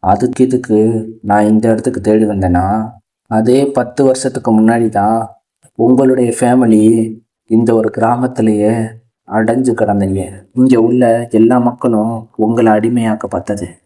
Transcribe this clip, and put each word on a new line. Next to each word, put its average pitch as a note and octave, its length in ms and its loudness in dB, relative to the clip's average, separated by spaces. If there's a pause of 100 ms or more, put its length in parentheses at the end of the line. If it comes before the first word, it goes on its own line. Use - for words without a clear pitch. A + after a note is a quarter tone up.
அதுக்கு A#2+ 420 0
இதுக்கு B2 340 -2 (440)
நான் G#2 240 2
இந்த A2 220 2
இடத்துக்கு A2+ 320 -2
தேடி G#2+ 240 2
வந்தேன்னா, G2 680 -2 (380)
அதே B2+ 420 0
பத்து C3 340 -2
வருஷத்துக்கு B2+ 560 0
முன்னாடி A2+ 280 2
தான் G#2+ 480 -2 (380)
உங்களுடைய B2+ 640 2
ஃபேமிலி A2+ 760 2 (280)
இந்த A2+ 300 0
ஒரு A2 160 0
கிராமத்திலேயே A2+ 840 0 (560)
அடைஞ்சு A#2 440 0
கிடந்தீங்க. G2+ 480 -2 (320)
இங்க B2+ 280 4
உள்ள A#2+ 500 2
எல்லா A2+ 280 2
மக்களும் A#2 760 -2
உங்களை A2+ 360 0
அடிமையாக்கப்பட்டது. G#2+ 920 -2 (180)